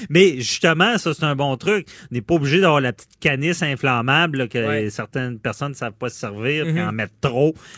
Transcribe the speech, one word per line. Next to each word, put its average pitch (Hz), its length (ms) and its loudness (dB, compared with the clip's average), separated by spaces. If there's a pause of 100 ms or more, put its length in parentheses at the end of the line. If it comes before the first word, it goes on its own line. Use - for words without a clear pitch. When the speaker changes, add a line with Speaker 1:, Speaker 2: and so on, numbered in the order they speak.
(120)
Speaker 1:
Mais 170 260 6
justement, 170 640 2
ça, 160 160 -2
c'est - 100 -4
un 147 100 0
bon 139 220 -2
truc. 190 300 -2 (240)
On - 40 -14
n'est 123 60 -4
pas 170 140 0
obligé 151 260 2
d'avoir 156 200 6
la 123 120 0
petite - 260 -18
canisse 151 440 0
inflammable, 139 760 0
là, 127 100 -2
que 113 180 -2
Speaker 2:
Ouais. 107 240 -2
Speaker 1:
certaines 120 500 -8
personnes 120 320 -6
ne 127 40 -12
savent 113 180 -8
pas 123 160 -8
se - 100 -16
servir, 123 460 -4
Speaker 2:
Mhm. 165 80 -2
Speaker 1:
puis 170 80 0
en 107 120 -2
mettent 110 280 -6
trop, 135 280 2
Speaker 2:
Ouais. 156 40 -4 (240)